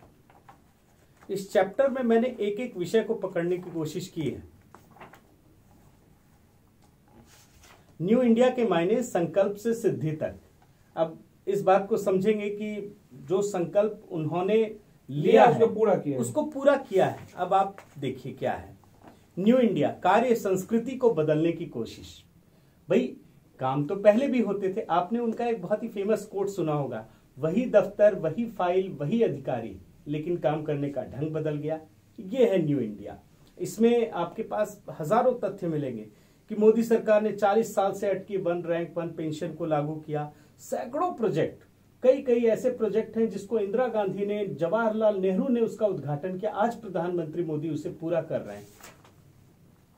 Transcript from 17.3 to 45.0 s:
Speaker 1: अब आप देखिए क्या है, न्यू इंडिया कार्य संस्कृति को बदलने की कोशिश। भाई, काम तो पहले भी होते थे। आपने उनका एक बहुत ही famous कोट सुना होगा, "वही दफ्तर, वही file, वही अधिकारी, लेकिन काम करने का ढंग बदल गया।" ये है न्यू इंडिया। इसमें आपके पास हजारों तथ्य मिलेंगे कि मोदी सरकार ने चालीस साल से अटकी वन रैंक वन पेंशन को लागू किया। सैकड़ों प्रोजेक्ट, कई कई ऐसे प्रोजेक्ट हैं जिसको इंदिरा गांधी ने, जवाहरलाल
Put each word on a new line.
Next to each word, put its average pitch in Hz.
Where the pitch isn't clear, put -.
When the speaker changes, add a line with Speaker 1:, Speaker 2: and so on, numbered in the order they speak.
Speaker 1:
अब 180
आप 196
देखिए 131
क्या 120
है, 90
न्यू 226
इंडिया 175
कार्य 226
संस्कृति 226
को 226
बदलने 156
की 165
कोशिश। -
भाई, 247
काम 139
तो 196
पहले 208
भी 240
होते 190
थे। -
आपने 180
उनका 233
एक 226
बहुत 208
ही 226
famous 202
कोट 190
सुना 156
होगा, 120
"वही 190
दफ्तर, 202
वही 175
file, 185
वही 202
अधिकारी, 120
लेकिन 151
काम 156
करने 143
का 139
ढंग 139
बदल 151
गया।" 151
ये 220
है 190
न्यू 143
इंडिया। 101
इसमें 226
आपके 180
पास 208
हजारों 226
तथ्य 196
मिलेंगे 127
कि 214
मोदी 220
सरकार 214
ने 208
चालीस 208
साल 196
से 202
अटकी 190
वन 175
रैंक 165
वन 170
पेंशन 160
को 165
लागू 151
किया। 147
सैकड़ों 320
प्रोजेक्ट, 160
कई 262
कई 240
ऐसे 220
प्रोजेक्ट 214
हैं 226
जिसको 190
इंदिरा 214
गांधी 202
ने, 208
जवाहरलाल 208